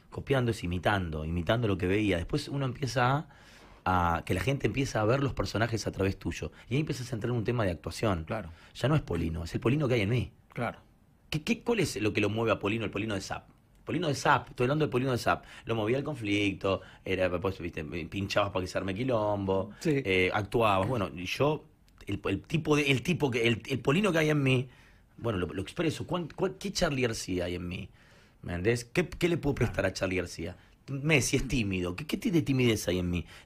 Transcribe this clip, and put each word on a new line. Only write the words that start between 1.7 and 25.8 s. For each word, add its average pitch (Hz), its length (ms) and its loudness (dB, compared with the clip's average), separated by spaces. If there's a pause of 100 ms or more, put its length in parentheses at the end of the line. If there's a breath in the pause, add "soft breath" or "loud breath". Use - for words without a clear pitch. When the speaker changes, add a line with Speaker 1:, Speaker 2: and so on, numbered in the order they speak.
Speaker 1:
que 90 100 0
veía. 98 300 2
Después 110 320 -2
uno 139 160 -2
empieza 127 640 0 (560 loud breath)
a, 87 320 4
a - 80 -4
que - 80 -2
la 90 80 2
gente 131 260 0
empieza 123 360 0
a - 20 2
ver 135 180 4
los 131 120 0
personajes 104 520 0
a 92 60 -4
través 95 260 0
tuyo. - 340 -6 (180 loud breath)
Y 117 60 -2
ahí 151 40 2
empiezas 127 320 -4
a - 20 -4
entrar 107 160 -4
en 123 60 0
un 110 80 0
tema 117 220 0
de 87 60 2
actuación. 82 520 -2
Speaker 2:
Claro. 98 260 -6 (240 loud breath)
Speaker 1:
Ya 123 140 0
no 156 80 4
es - 60 2
Polino, 85 420 -2
es - 100 -8
el 113 60 0
Polino 143 260 2
que 123 80 2
hay 117 60 2
en 98 80 2
mí. 120 240 0 (220)
Speaker 2:
Claro. 117 240 -6 (500)
Speaker 1:
¿Qué, 156 140 -4
qué, 233 200 -2
cuál 233 180 0
es 104 200 0
lo 104 140 0
que 107 80 2
lo 104 80 2
mueve 110 220 2
a 95 60 2
Polino, 107 280 -2
el - 40 -4
Polino 104 240 -4
de 95 60 -2
Zap? - 300 -10 (340)
Polino 160 240 -2
de 135 60 0
Zap, 139 360 2
estoy - 140 0
hablando 147 200 2
del - 60 0
Polino 127 200 2
de 117 80 2
Zap. 87 260 0 (200 loud breath)
Lo 113 100 -2
movía 113 220 0
al 139 80 -2
conflicto, 101 760 0 (240 loud breath)
era, 92 360 0
pues, 95 180 -2
viste, 82 260 -8
pinchabas 98 640 -2
para 95 120 -2
que 90 60 -6
se 95 100 -2
arme 92 160 -2
quilombo, 104 760 0 (100)
Speaker 2:
Sí. 143 240 2
Speaker 1:
eh, 92 280 4
actuabas. 101 540 2
Bueno, 110 260 -2
y 87 120 -8
yo, 143 400 0 (420)
el, 104 180 -4
el 98 180 0
tipo 151 340 2
de, 147 140 2
el 127 120 4
tipo 147 300 2
que, 117 160 2
el, 117 200 0
el 123 120 -2
Polino 185 320 2
que 165 60 4
hay 156 120 4
en 151 120 4
mí, 131 260 4 (480 loud breath)
bueno, 107 220 -2
lo, 87 100 -2
lo 92 140 -6
expreso. - 440 -4